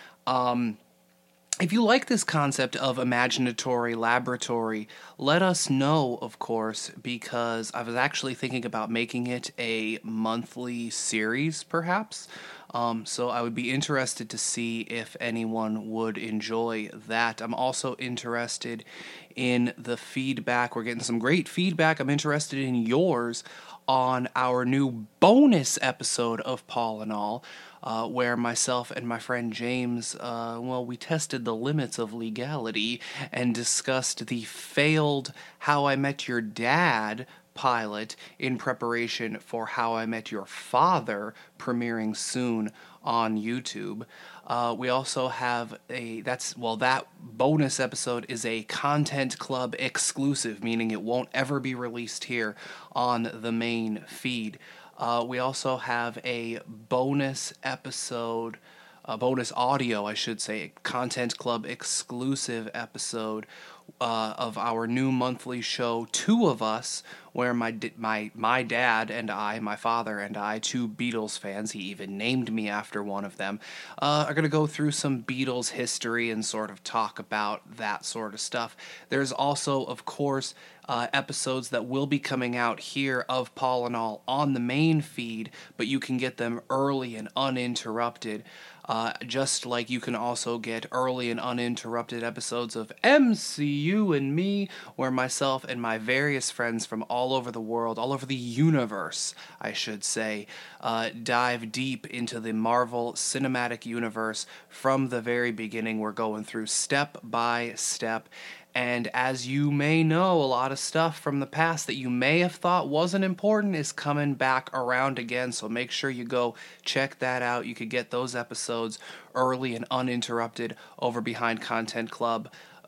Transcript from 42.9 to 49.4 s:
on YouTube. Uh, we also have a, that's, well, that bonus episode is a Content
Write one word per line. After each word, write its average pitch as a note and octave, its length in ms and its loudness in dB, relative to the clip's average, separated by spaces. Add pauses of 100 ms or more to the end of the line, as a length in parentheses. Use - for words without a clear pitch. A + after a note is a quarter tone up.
on A2+ 340 2
YouTube. G#2+ 680 -4 (420)
Uh, A#2+ 320 0
we B2+ 100 -2
also C3 380 0
have A#2+ 500 -2 (140)
a, A#2 300 -6
that's, B2+ 360 -4
well, A2+ 200 -2
that B2+ 320 2 (120)
bonus C3 600 4
episode A#2+ 480 0
is A#2 160 -4
a A2+ 200 -2
Content C#3+ 760 0